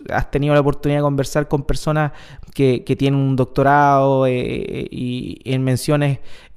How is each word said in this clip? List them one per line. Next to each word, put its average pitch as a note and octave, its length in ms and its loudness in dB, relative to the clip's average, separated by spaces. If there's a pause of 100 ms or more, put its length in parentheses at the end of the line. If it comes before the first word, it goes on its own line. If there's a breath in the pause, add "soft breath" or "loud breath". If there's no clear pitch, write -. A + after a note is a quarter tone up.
(100)
Has - 220 -2
tenido C#3+ 200 0
la D3 80 6
oportunidad C#3+ 380 0
de D3 60 0
conversar C#3+ 420 -2
con D3 160 -2
personas D3+ 480 -2 (440 loud breath)
que, C3 280 2
que C3 140 -2
tienen C#3 240 2
un C3+ 160 0
doctorado, C#3 920 4
eh, B2+ 640 -4
y B2 540 -8
en C3 180 -2
menciones, C#3 560 0 (380 loud breath)